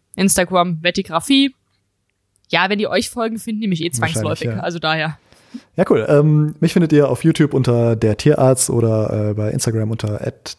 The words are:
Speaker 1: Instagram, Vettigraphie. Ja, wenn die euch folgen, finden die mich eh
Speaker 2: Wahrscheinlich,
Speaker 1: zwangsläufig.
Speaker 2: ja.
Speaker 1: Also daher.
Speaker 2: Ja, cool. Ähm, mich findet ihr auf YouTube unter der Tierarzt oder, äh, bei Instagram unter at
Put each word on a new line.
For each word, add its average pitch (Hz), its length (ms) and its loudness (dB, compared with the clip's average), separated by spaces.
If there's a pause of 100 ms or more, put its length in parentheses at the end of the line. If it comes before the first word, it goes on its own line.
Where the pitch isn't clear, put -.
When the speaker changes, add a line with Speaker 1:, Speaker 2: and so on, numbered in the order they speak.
(160)
Speaker 1:
Instagram, 180 640 0
Vettigraphie. 196 720 0 (960)
Ja, 175 200 0
wenn 202 100 -2
die 214 80 -2
euch - 220 -4
folgen, 226 280 -6
finden 214 240 -8
die 220 60 -4
mich 170 140 -2
eh - 60 -4
Speaker 2:
Wahrscheinlich, 147 260 -4
Speaker 1:
zwangsläufig. 107 340 -4
Speaker 2:
ja. 110 120 -6
Speaker 1:
Also 170 200 -8
daher. 156 380 -4 (580)
Speaker 2:
Ja, 185 140 0
cool. 113 180 2
Ähm, 151 540 4
mich 160 120 2
findet 160 200 2
ihr 147 160 6
auf 127 160 -2
YouTube 160 280 2
unter 120 440 2
der 110 200 2
Tierarzt 131 520 2
oder, 110 600 0
äh, - 20 -2
bei 107 180 -4
Instagram 110 400 -2
unter 107 340 -6
at - 340 -10